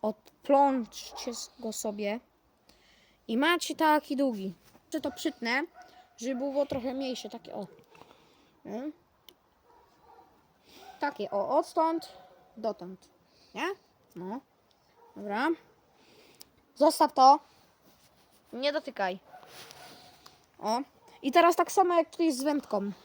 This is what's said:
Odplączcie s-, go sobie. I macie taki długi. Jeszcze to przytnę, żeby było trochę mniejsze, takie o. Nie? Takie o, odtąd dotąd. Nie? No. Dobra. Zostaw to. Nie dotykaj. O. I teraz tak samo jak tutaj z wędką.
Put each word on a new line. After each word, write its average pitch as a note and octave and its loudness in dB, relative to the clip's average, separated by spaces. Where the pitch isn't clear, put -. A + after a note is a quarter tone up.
Odplączcie - -2
s-, - -12
go A3+ -8
sobie. G#3 -6
I A3+ -2
macie D#4+ 2
taki D4+ 2
długi. A3 -2
Jeszcze D#4 -8
to C#4+ -6
przytnę, C4+ -4
żeby B3+ -4
było C#4 -2
trochę C4+ -6
mniejsze, B3+ -6
takie - -16
o. G3+ -10
Nie? B3+ -10
Takie - -6
o, G3+ 0
odtąd E4 -2
dotąd. G3 -10
Nie? C4 -6
No. F#3+ -10
Dobra. G#3 -4
Zostaw D#4 4
to. C4+ 8
Nie C4+ -2
dotykaj. G3 -4
O. A3+ -2
I C#4 -2
teraz E4+ 8
tak E4+ 0
samo F4+ 4
jak E4 4
tutaj E4 2
z B3+ -2
wędką. A3 -2